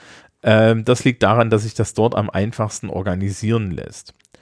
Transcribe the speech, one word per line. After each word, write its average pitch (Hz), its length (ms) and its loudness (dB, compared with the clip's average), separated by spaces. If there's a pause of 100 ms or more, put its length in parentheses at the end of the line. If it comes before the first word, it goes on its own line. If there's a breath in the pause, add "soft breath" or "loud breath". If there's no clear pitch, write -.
(440 loud breath)
Ähm, 110 400 4
das 123 220 0
liegt 123 180 0
daran, 113 260 4
dass 107 140 2
sich 110 120 -8
das - 180 -4
dort 113 220 0
am 107 140 -2
einfachsten 107 600 -4
organisieren 98 840 -4
lässt. - 440 -14 (260 loud breath)